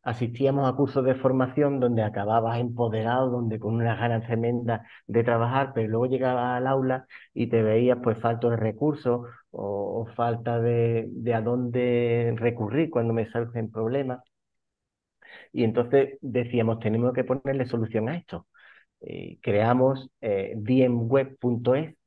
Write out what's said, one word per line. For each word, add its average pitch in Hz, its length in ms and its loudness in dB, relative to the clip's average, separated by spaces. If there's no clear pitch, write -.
asistíamos 127 600 0
a 131 80 0
cursos 135 300 0
de 127 100 4
formación 131 640 0
donde 120 240 2
acababas 110 560 0
empoderado, 120 720 0
donde 117 280 -2
con 104 180 -2
unas 117 220 0
ganas 113 280 0
tremendas 117 560 -2
de 117 160 2
trabajar, 120 500 2
pero 113 140 -2
luego 113 200 0
llegabas 127 500 0
al 127 100 -2
aula 131 380 0
y 120 140 -2
te 117 160 2
veías, 120 400 4
pues, 110 140 2
falto 117 320 0
de 117 80 0
recursos 120 640 -2
o, 101 500 -4
o 113 120 -6
falta 117 460 -2
de, 117 500 0
de 117 240 -4
a 113 60 0
dónde 120 960 0
recurrir 117 540 0
cuando 117 240 0
me 113 180 -2
surgen 117 400 -4
problemas. 127 480 -4
Y 127 100 0
entonces 120 560 2
decíamos, 117 600 0
"Tenemos 117 340 0
que 127 100 0
ponerle 131 420 -2
solución 113 440 -2
a 165 80 -4
esto". 92 280 -12
Eh, - 420 -14
creamos, 127 800 2
eh, 98 380 -2
diemweb 127 840 2
punto 123 360 2
es 156 200 -4